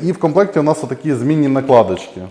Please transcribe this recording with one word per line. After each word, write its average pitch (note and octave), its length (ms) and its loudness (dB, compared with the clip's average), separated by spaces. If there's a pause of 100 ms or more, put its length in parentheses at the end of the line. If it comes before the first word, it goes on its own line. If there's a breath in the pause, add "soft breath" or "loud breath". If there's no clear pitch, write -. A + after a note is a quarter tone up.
і F3 80 -2
в E3+ 80 -4
комплекті F3 400 0
у D3 40 0
нас D3+ 200 0
отакі C3+ 300 -6
змінні C#3+ 340 0
накладочки. B2 840 2